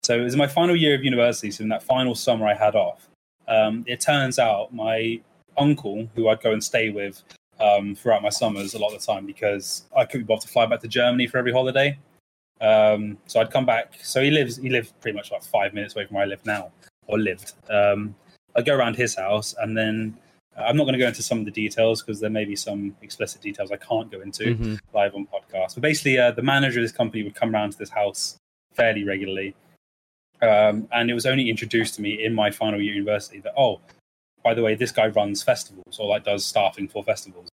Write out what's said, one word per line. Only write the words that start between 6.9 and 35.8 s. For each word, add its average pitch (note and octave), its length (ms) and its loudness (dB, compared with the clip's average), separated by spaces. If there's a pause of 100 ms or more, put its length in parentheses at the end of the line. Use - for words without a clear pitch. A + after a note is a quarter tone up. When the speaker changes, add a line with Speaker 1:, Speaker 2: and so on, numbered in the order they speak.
Speaker 1:
with, G2+ 320 -8 (380)
um, G2+ 340 4
throughout G#2+ 280 2
my G#2 60 0
summers G2+ 460 -2
a A2+ 40 -8
lot G#2 160 -2
of G2+ 60 -14
the - 60 -8
time G2 200 -4
because G2+ 580 -4 (120)
I B2+ 80 4
couldn't B2 220 -6
be - 20 -14
bothered A2 140 2
to - 60 -16
fly A#2 180 4
back A2+ 140 0
to A2+ 80 -14
Germany B2 380 2
for B2+ 120 -2
every B2 140 0
holiday. C3+ 460 2 (600)
Um, G#2+ 680 4
so - 140 0
I'd A2+ 100 0
come C3 160 0
back. A#2 360 -2
So - 200 0
he C#3+ 80 4
lives, C3 260 0
he C3 120 -8
lived A#2+ 320 -2
pretty G#2+ 160 -6
much, G2+ 160 -12
like, G2 100 -8
five G2+ 320 -2
minutes G2+ 220 -8
away G2+ 100 -6
from G2+ 100 -10
where G2+ 80 2
I - 20 -2
live G2 180 -8
now, G2+ 280 -6 (340)
or G#2+ 120 -2
lived. G2+ 340 -4 (180)
Um, G#2 440 2 (420)
I'd A#2 100 2
go D3 100 2
around A#2 200 0
his A#2+ 180 -2
house, G#2 460 -2
and A2 160 -4
then, A2 400 -2 (400)
uh, - 60 -8
I'm A#2 140 2
not D3+ 80 4
gonna C3 140 0
go B2+ 100 4
into A2+ 140 -6
some A#2+ 180 -2
of G#2+ 40 -4
the G#2 60 -8
details A2 520 0
'cause G#2+ 180 -8
there G#2+ 100 -2
may G#2+ 140 -2
be G2+ 120 -6
some G2+ 460 -6
explicit - 400 -10
details G2+ 300 -8
I G2 40 -6
can't A2+ 340 -4
go F#2+ 100 -14
into G#2+ 340 -4
Speaker 2:
Mm-hmm. A2 200 -4 (180)
Speaker 1:
live G2+ 220 0
on G2+ 120 -8
podcast. - 480 -6
But B2 80 -8
basically, D3+ 360 2
uh, A#2+ 140 6
the A#2+ 100 -4
manager C3+ 380 2
of A#2 40 2
this A2+ 80 -4
company A2 300 -4
would G#2 120 -8
come A#2 180 -2
round G#2 200 0
to - 60 -16
this G#2 120 -12
house - 460 -4 (380)
fairly A2 300 2
regularly. G2 500 -6 (840)
Um, G#2+ 520 6
and A#2+ 180 2
it A#2+ 40 0
was A#2 120 -2
only C3 240 2
introduced A2 460 -2
to G#2+ 60 -8
me G#2+ 220 -4
in A2+ 100 0
my G#2+ 160 2
final G#2+ 300 -2
year G#2 120 -2
at G2+ 40 -4
university G2+ 440 -4
that, G2+ 160 -10
"Oh, B2 240 2 (640)
by A#2 100 4
the A#2 80 0
way, A2 140 2
this A#2 160 -4
guy A2 160 2
runs G#2 340 0
festivals - 560 -4